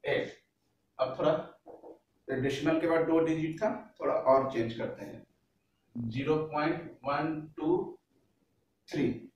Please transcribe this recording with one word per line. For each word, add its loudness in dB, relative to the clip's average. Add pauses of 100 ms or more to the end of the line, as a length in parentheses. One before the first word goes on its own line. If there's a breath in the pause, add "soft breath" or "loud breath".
एक, -2 (640)
अब -2
थोड़ा 4 (960)
डेसिमल 0
के 0
बाद 4
दो 4
डिजिट 0
था, 2 (320)
थोड़ा 0
और 4
चेंज 0
करते -6
हैं। -12
ज़ीरो 2 (160)
पॉइंट -2
वन -2 (160)
टू 2 (1120)
थ्री 0 (320)